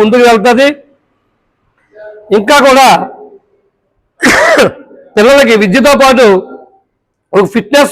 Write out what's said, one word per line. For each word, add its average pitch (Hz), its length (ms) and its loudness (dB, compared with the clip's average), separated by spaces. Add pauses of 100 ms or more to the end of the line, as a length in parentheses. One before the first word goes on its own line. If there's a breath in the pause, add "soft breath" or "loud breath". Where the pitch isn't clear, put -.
ముందుకు 220 280 0
వెళ్తుంది. 240 400 0 (1700)
ఇంకా 226 180 -2 (120)
కూడా 262 200 2 (1300)
<coughs> 539 500 0 (460)
పిల్లలకి 240 460 2
విద్యతో 240 300 0 (100)
పాటు 262 240 2 (1040)
ఒక 196 120 2 (100)
ఫిట్నెస్ 277 380 -2